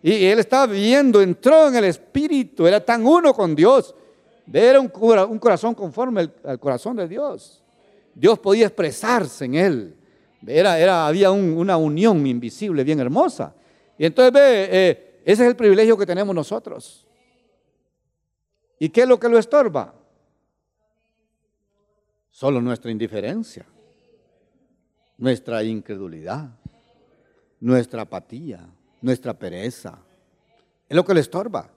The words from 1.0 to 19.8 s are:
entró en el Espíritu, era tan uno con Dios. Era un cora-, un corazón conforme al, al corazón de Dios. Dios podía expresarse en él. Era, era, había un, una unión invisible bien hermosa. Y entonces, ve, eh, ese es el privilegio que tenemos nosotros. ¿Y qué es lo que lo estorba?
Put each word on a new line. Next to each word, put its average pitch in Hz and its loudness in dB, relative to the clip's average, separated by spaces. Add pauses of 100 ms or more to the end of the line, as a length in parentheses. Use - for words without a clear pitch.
entró 277 4
en 262 0
el 233 2
Espíritu, 262 -2
era 202 2
tan 226 -2
uno 311 4
con 175 -2
Dios. 214 4 (600)
Era 240 4
un 262 2
cora-, 202 2
un 220 -8
corazón 226 0
conforme 214 -6
al, 165 -6 (100)
al 135 -10
corazón 139 -6
de 185 -8
Dios. 240 -12 (500)
Dios 196 2
podía 208 2
expresarse 185 -4
en 127 -6
él. 135 -2 (500)
Era, 165 0
era, 170 2
había 185 2
un, 190 -2
una 175 -2
unión 160 0
invisible 131 -6
bien 151 -4
hermosa. 135 -4 (420)
Y 151 -6
entonces, 254 4
ve, 247 4
eh, 185 0
ese 208 2
es 240 4
el 240 0
privilegio 220 4
que 202 -2
tenemos 190 -4
nosotros. - -10 (1700)
¿Y 156 -6
qué 233 2
es 254 -2
lo 247 4
que 240 -2
lo 233 6
estorba? 220 0 (2250)